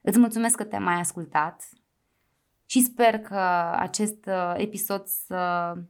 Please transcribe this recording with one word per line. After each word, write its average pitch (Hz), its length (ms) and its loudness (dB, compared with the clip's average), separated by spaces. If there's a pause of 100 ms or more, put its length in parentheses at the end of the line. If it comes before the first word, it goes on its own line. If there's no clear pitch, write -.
Îți - 180 2
mulțumesc 233 380 4
că 208 80 -4
te-ai 208 180 -6
mai 180 120 2
ascultat 160 720 -4 (960)
și - 180 2
sper 240 360 4
că 208 200 -8 (380)
acest, - 500 -4
uh, 180 300 -2
episod 202 500 -4
să 175 680 -4 (160)